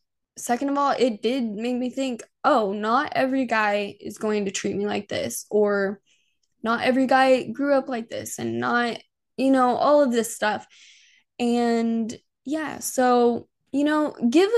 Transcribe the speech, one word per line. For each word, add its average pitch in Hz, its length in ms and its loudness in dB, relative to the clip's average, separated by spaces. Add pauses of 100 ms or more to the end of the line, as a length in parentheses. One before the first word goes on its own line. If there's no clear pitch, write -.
(380)
second 247 320 -2
of 285 80 -2
all, 285 200 2
it 233 240 0
did 247 220 0
make 226 320 -4
me 247 140 -4
think, 254 340 -6 (200)
"Oh, 220 300 2
not 220 420 0
every 262 300 0
guy 208 540 0
is - 180 -14
going 214 280 -2
to 196 60 -4
treat 196 240 -6
me 202 120 -2
like 208 200 -4
this," - 420 -6
or, 202 520 0 (640)
"Not 226 200 -2
every 254 240 2
guy 262 360 4
grew 277 320 -2
up 269 140 -2
like 233 200 -8
this," 233 300 -10
and 233 200 -4
not, 240 380 -2 (400)
you 269 140 2
know, 254 240 4
all 294 280 4
of 247 80 2
this 226 240 -2
stuff. 208 320 -4 (720)
And 233 760 0 (300)
yeah, 302 340 -6
so, 247 680 2 (240)
you 277 120 0
know, 302 320 0 (140)
give 349 280 4